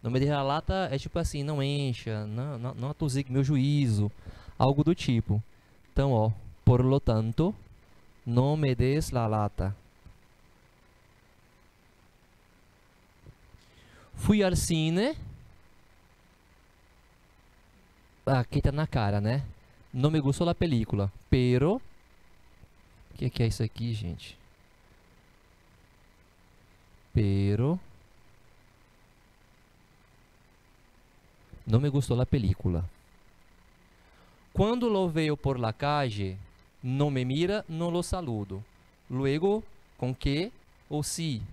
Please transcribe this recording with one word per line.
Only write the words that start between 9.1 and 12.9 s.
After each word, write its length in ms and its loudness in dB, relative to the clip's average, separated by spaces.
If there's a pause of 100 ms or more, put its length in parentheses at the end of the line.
la 160 0
lata. 480 -2 (4000)